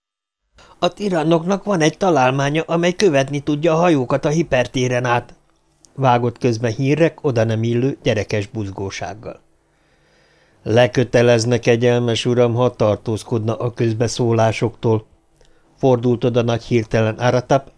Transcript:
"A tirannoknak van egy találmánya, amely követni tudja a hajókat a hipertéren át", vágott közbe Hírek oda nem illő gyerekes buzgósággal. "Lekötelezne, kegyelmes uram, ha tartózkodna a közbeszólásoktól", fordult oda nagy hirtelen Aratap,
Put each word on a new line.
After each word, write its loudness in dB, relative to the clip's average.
"A -2
tirannoknak -2
van -2
egy 0
találmánya, 0
amely -2
követni 2
tudja 0
a 2
hajókat 0
a 0
hipertéren -2
át", -2
vágott 0
közbe -2
Hírek 0
oda 0
nem 0
illő 0
gyerekes -2
buzgósággal. -10
"Lekötelezne, 2
kegyelmes 0
uram, 2
ha 0
tartózkodna -2
a -6
közbeszólásoktól", 0
fordult 2
oda 2
nagy -2
hirtelen 0
Aratap, 0